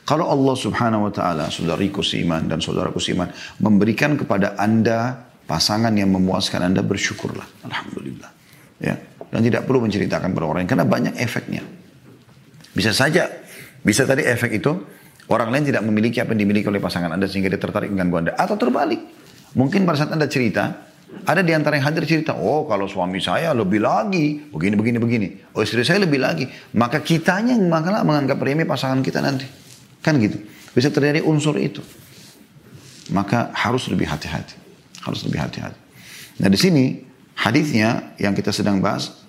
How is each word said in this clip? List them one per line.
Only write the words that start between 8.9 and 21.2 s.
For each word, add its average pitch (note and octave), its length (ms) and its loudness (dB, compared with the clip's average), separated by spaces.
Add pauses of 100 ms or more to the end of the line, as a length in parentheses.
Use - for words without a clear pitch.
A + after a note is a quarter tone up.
Dan A2+ 160 2
tidak A#2 240 0
perlu B2+ 160 4
menceritakan F#2+ 480 -2
pada E2 160 -2
orang F2+ 160 -2
lain, - 40 -6
karena - 120 2
banyak B2 400 0
efeknya. - 400 -6 (1120)
Bisa F#2+ 160 2
saja, C#3 400 2 (560)
bisa C#3 160 4
tadi C3 240 2
efek A2+ 320 0
itu D#3+ 240 0 (480)
orang A2+ 240 2
lain D3 80 2
tidak A2+ 240 0
memiliki A2 320 2
apa A2+ 160 0
yang G#2+ 80 2
dimiliki G#2 240 2
oleh G2+ 160 0
pasangan F2 320 -4
Anda F#2+ 160 -2
sehingga F#2+ 160 -2
dia G2 160 0
tertarik G2+ 320 -4
mengganggu F2+ 240 0
Anda. E2+ 160 0
Atau G#3 240 0
terbalik. - 400 0 (560)
Mungkin C#3+ 320 2
pada D3+ 160 0
saat D3 80 -2
Anda D3+ 160 0
cerita, A2+ 640 -2 (320)